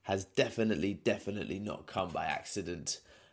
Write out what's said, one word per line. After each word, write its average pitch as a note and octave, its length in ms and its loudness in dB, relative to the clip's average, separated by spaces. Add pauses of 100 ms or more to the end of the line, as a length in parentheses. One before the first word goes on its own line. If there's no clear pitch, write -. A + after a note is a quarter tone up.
has G2 240 0
definitely, G#2+ 640 2
definitely G2 640 0
not G#2 280 -6
come F#2 240 0
by D#2+ 160 0
accident. E2 720 -2 (320)